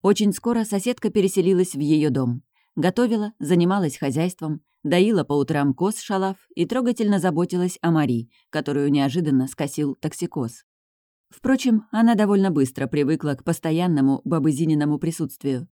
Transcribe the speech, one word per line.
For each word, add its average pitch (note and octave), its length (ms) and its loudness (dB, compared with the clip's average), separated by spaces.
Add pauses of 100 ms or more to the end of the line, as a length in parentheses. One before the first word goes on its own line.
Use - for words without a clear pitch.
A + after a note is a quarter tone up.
Очень G#3 320 2
скоро A#3 320 -2
соседка G#3+ 460 -4
переселилась F#3 640 2
в C#3 60 -6
её D3+ 300 2
дом. B2 320 -2 (340)
Готовила, G#3 640 0
занималась F3 600 0
хозяйством, D#3 640 -4 (200)
доила F3 420 2
по C#3+ 100 -4
утрам C#3+ 400 0
коз G3 260 -2
шалав F#3+ 360 -4 (180)
и F3 100 0
трогательно A#3 540 0
заботилась F3+ 640 -2
о E3+ 80 0
Мари, C3 400 0 (200)
которую D3 400 -2
неожиданно C#3 580 0
скосил C#3+ 480 -4
токсикоз. - 680 -8 (720)
Впрочем, B3+ 560 0
она A3+ 240 4
довольно G3+ 360 2
быстро C#3 360 0
привыкла D3 480 -2
к - 80 -14
постоянному D#3+ 800 0
бабы D3+ 280 0
Зининому D3 460 0
присутствию. D3 760 -6